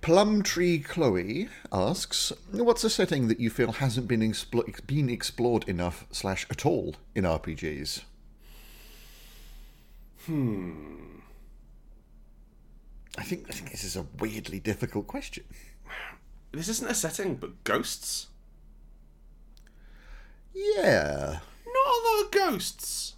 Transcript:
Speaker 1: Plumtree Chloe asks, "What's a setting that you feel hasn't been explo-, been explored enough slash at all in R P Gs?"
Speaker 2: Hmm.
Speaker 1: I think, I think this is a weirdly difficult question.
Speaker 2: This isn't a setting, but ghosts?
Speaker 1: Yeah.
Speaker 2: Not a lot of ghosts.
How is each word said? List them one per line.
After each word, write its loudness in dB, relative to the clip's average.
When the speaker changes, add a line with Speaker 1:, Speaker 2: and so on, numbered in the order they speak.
Speaker 1:
Plumtree 4
Chloe 0
asks, 0
"What's 6
a 6
setting 2
that 4
you 2
feel 2
hasn't 0
been 4
explo-, -2
been 2
explored 0
enough -2
slash -4
at -4
all 0
in 2
R 4
P -6
Gs?" -6
Speaker 2:
Hmm. -4
Speaker 1:
I -10
think, -6
I -12
think -12
this -10
is -6
a -6
weirdly -6
difficult -4
question. -10
Speaker 2:
This -6
isn't -2
a 0
setting, -2
but -12
ghosts? -2
Speaker 1:
Yeah. 2
Speaker 2:
Not 4
a 4
lot 4
of -10
ghosts. -2